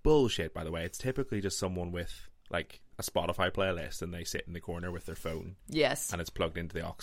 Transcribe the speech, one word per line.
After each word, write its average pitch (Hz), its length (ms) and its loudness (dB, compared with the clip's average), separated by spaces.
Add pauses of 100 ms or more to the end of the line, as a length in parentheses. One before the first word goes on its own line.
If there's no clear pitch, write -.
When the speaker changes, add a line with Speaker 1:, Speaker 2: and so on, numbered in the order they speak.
Speaker 1:
bullshit, 127 520 6
by 82 100 -6
the 80 60 -4
way. 82 140 -2
It's - 140 -6
typically 127 420 0
just 95 180 0
someone 90 340 0
with, 87 360 -6 (220)
like, - 300 -4 (180)
a - 40 -6
Spotify 87 480 2
playlist, 92 520 0
and 87 120 -4
they 85 100 -6
sit - 220 -4
in 85 60 -10
the 85 80 -6
corner 87 300 -4
with 85 160 -8
their 82 100 -6
phone. 80 400 -6 (120)
Speaker 2:
Yes. 143 440 2
Speaker 1:
And 85 80 -2
it's 82 100 -4
plugged 82 280 0
into 85 160 -4
the 80 120 -2
aux 85 160 -6